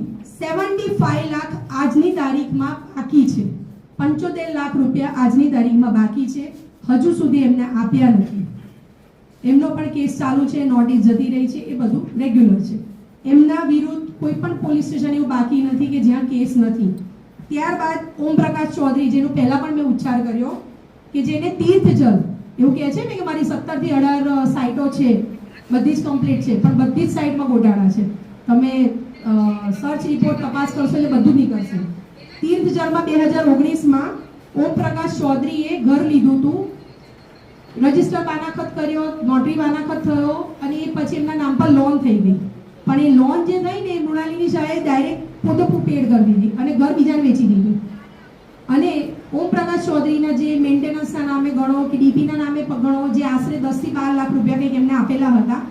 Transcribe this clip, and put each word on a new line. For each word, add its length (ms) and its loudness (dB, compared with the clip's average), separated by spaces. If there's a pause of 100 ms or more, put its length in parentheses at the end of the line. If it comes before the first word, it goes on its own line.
(240)
સેવન્ટી 720 -4
ફાઈવ 340 -2
લાખ 460 -10
આજની 360 0
તારીખમાં 580 -4
બાકી 600 0
છે. 240 -4 (420)
પંચોતેર 580 -4
લાખ 220 -4
રૂપિયા 400 0
આજની 340 4
તારીખમાં 440 2
બાકી 320 2
છે, 260 -8 (360)
હજુ 240 4
સુધી 260 2
એમને 260 4
આપ્યા 440 2
નથી. 380 2 (1000)
એમનો 240 4
પણ 180 -4
કેસ 320 -4
ચાલુ 280 0
છે, 180 -2
નોટિસ 400 2
જતી 200 4
રહી 240 0
છે, 100 -6
એ 160 -10
બધું 320 -2 (120)
રેગ્યુલર 420 4
છે. 180 -6 (460)
એમના 440 4
વિરુદ્ધ 420 -2 (100)
કોઈ 120 -2
પણ 240 -4
પોલીસ 300 -2
સ્ટેશન 280 -2
એવું 140 -2
બાકી 340 0
નથી 240 0
કે 140 -2
જ્યાં 200 2
કેસ 360 -2
નથી. 380 2 (540)
ત્યારબાદ 720 -6
ઓમ 120 -2
પ્રકાશ 420 0
ચૌધરી, 340 0
જેનો 180 0
પહેલા 280 0
પણ 180 -4
મેં 100 -2
ઉચ્ચાર 420 -2
કર્યો, 220 -4 (640)
કે 100 -2
જેને 280 -2
તીર્થ 360 2
જલ 320 4 (400)
એવું 180 4
કહે 140 -2
છે 180 -6
ને 60 -8
કે 100 -8
મારી 180 -4
સત્તર 360 -4
થી 120 -4
અઢાર, 380 2
અ, 160 0
સાઇટો 440 0
છે, 340 2 (480)
બધી 240 2
જ 120 -2
કમ્પ્લીટ 340 0
છે, 200 0
પણ 100 4
બધી 360 0
જ 40 0
સાઇટમાં 360 -2
ગોટાળા 440 4
છે. 180 -2 (380)
તમે, 440 2 (360)
અ, 40 -2 (500)
સર્ચ 260 -6
રિપોર્ટ 320 0
તપાસ 360 -4
કરશો 220 0
એટલે 220 0
બધું 160 6
નીકળશે. 440 0 (600)
તીર્થ 320 0
જલમાં 320 -2
બે 80 -4
હજાર 360 2
ઓગણીસમાં 640 2 (500)
ઓમ 140 0
પ્રકાશ 460 -4
ચૌધરીએ 600 -2
ઘર 220 4
લીધું 360 4
હતું, 280 0 (1200)
રજિસ્ટર 320 2
બાનાખત 600 -6
કર્યો, 240 -4 (220)
નોટરી 300 2
બાનાખત 500 -2
થયો 580 -2
અને 140 -4
એ 180 -6
પછી 220 -4
એમના 180 -4
નામ 200 -2
પર 160 2
લોન 280 4
થઈ 200 2
ગઈ. 160 4 (520)
પણ 140 2
એ 100 4
લોન 340 4
જે 80 -2
થઈ 280 -2
ને, 80 -6
એ 180 -4
મૃણાલિની 420 -4
શાહે 340 -2
ડાયરેક્ટ 500 -2 (140)
પોતે 160 2 (220)
પેડ 240 0
કરી 240 6
દીધી 160 4
અને 260 -2
ઘર 180 2
બીજાને 300 2
વેચી 240 4
દીધું. 340 4 (880)
અને 400 0 (260)
ઓમ 140 -2
પ્રકાશ 380 -2
ચૌધરીના 460 0
જે 260 0
મેન્ટેનન્સના 680 -2
નામે 240 -2
ગણો 380 0
કે 80 -4
ડી 140 4
પીના 340 0
નામે 180 -4
પ-, 60 -8
ગણો, 400 -2
જે 160 0
આશરે 340 -2
દસ 220 -4
થી 100 -6
બાર 240 -2
લાખ 180 -2
રૂપિયા 240 2
કંઈક 180 -2
એમને 200 2
આપેલા 340 0
હતા, 320 2 (100)